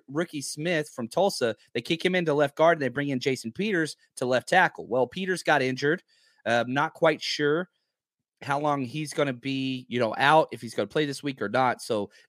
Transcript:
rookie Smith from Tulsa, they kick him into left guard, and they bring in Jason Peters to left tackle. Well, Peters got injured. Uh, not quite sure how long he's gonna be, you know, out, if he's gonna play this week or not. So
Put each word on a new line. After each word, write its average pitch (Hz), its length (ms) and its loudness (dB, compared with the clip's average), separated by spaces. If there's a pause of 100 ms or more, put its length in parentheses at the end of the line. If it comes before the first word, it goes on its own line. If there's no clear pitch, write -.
rookie 156 340 -6
Smith 151 500 -4
from 117 180 -8
Tulsa, 170 480 0 (180)
they 127 60 -2
kick - 240 -2
him 180 100 2
into 165 180 2
left 143 220 2
guard, 165 240 4
and 143 40 -4
they 131 60 0
bring 143 200 -2
in 131 100 -2
Jason 123 320 -2
Peters 175 460 -2 (220)
to 131 60 -4
left 123 240 0
tackle. 165 380 2
Well, 120 220 0
Peters 180 340 -4
got 147 200 4
injured. 135 420 0 (420)
Uh, 117 220 2
not 143 260 0
quite 160 260 2
sure 147 480 0 (720)
how 139 160 -2
long 147 240 0
he's 143 320 -8
gonna 143 180 0
be, 131 560 -6
you 120 120 -2
know, 110 180 2
out, 147 320 6
if 117 100 -10
he's 117 140 -12
gonna 104 140 -2
play 156 180 -2
this 139 160 -8
week 143 180 -6
or 101 80 -2
not. 123 320 0
So 104 300 -4 (180)